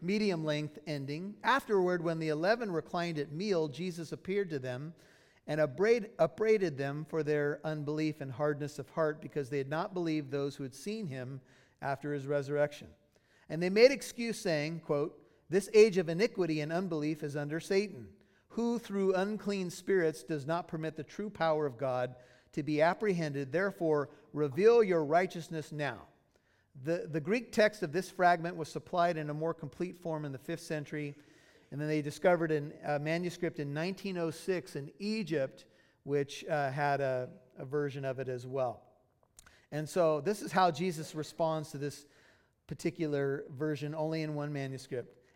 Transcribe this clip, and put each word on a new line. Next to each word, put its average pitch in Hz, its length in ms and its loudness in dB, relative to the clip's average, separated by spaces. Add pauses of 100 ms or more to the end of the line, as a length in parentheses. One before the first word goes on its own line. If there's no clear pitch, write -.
medium 185 440 0
length 151 400 -2
ending. 151 580 -6
"Afterward, 185 600 2
when 165 160 0
the 160 100 0
eleven 196 420 2
reclined 170 460 -2
at 147 140 -4
meal, 170 360 0
Jesus 160 440 -8
appeared 190 400 -4
to 143 80 -4
them 131 340 -8 (540)
and 151 120 0
upbraid-, 196 600 2
upbraided 190 580 2
them 143 320 -4
for 160 140 0
their 147 400 0
unbelief 151 580 -2
and 135 100 -8
hardness 147 480 -2
of 131 120 -12
heart 156 280 0
because 143 300 -6
they 143 80 -2
had 135 120 -2
not 175 240 -2
believed 156 360 -2
those 139 260 -2
who - 80 -8
had 131 120 -10
seen 214 320 -8
him 131 340 -8 (400)
after 143 320 -2
his 135 140 -4
resurrection. 147 600 0 (600)
And 160 120 -4
they 180 100 2
made 233 200 10
excuse 233 480 -4
saying," 160 420 0
quote, 147 380 -2 (300)
"This 196 240 2
age 214 240 10
of 170 100 2
iniquity 165 540 0
and 151 100 -4
unbelief 160 520 -2
is 143 120 -6
under 147 240 -4
Satan, 185 480 0 (420)
who 233 280 0
through 190 380 2
unclean 196 560 0
spirits 165 520 0
does 143 220 -4
not 170 220 -2
permit 160 280 -6
the 151 80 -8
true 208 280 -8
power 156 340 2
of 123 120 -4
God 127 380 -2 (360)
to 156 100 -2
be 147 220 2
apprehended. 165 680 2
Therefore, 165 600 2 (200)
reveal 165 520 6
your 175 200 4
righteousness 165 680 0
now." 131 360 -4 (760)
The, 175 280 -2
the 156 80 -2
Greek 220 320 -2
text 214 320 4
of 151 80 -4
this 185 180 -2
fragment 175 460 4
was 160 140 -6
supplied 170 480 0
in 151 120 -4
a 147 40 -6
more 156 200 -2
complete 170 440 -8
form 156 280 -6
in 143 60 -6
the 131 80 -10
fifth 165 220 -8
century, 147 540 -6 (560)
and 143 100 -6
then 151 60 -2
they 151 140 2
discovered 160 500 4
an, 151 220 0 (100)
a 147 140 0
manuscript 165 640 -2
in 143 140 -4
nineteen 185 440 -4
oh 165 140 0
six - 440 -4
in 143 240 -8
Egypt, 185 680 -2 (380)
which, 143 420 -2
uh, 143 260 0
had 143 300 2
a, 127 280 0 (280)
a 147 80 -10
version 143 400 -2
of 131 140 -4
it 131 100 -4
as 127 180 -6
well. 127 360 -2 (880)
And 151 160 -4
so 156 340 2
this 202 200 -2
is - 100 -8
how 180 200 6
Jesus 160 420 -4
responds 156 580 -2
to 143 60 -10
this 139 280 -8 (600)
particular 147 840 -2
version, 147 440 -4
only 160 280 -2
in 156 140 -4
one 147 180 -4
manuscript. 135 640 -6 (180)